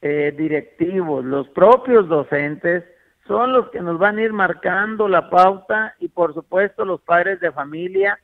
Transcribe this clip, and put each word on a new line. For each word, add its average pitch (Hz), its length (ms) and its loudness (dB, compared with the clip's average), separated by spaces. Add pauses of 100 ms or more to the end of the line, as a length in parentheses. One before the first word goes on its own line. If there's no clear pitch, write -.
eh, 147 320 -2
directivos, 160 840 -4
los 135 240 -4
propios 233 640 4
docentes, 151 720 -2 (420)
son 233 280 0
los 247 160 2
que - 100 -10
nos 170 180 -4
van 208 200 2
a 214 60 -2
ir 220 100 -2
marcando 196 760 -2
la 175 220 0
pauta 190 680 2
y, 175 120 -10
por 165 240 -2
supuesto, 190 500 -4
los 185 160 -6
padres 175 400 0
de 165 140 -4
familia 180 720 -4